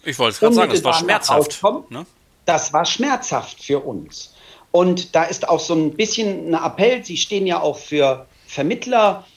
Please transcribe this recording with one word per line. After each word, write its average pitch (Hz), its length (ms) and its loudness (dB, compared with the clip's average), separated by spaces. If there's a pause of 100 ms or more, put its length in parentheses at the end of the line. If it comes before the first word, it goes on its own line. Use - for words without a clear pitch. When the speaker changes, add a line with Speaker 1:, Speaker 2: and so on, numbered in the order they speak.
Speaker 1:
Ich 143 160 -6
wollte 117 140 2
es - 60 -10
gerade 226 160 6
sagen, 180 160 4
es 175 120 2
war 127 80 2
Speaker 2:
Unmittelbar - 0 -
nach 160 80 2
Speaker 1:
schmerzhaft, 170 640 0
Speaker 2:
Aufkommen, 240 260 0
Speaker 1:
ne? 139 160 -12 (400)
Speaker 2:
das 156 280 0
war 160 120 2
schmerzhaft - 800 -4
für 139 160 -2
uns. 104 540 -12 (380)
Und 180 440 2
da 160 80 4
ist - 240 -6
auch 160 120 2
so 170 140 -4
ein 156 180 0
bisschen 196 600 -4
ein 156 80 2
Appell, 220 440 0
Sie 170 120 -8
stehen 196 300 -2
ja 170 140 0
auch 151 160 -2
für 135 500 0 (200)
Vermittler, 214 800 0 (120)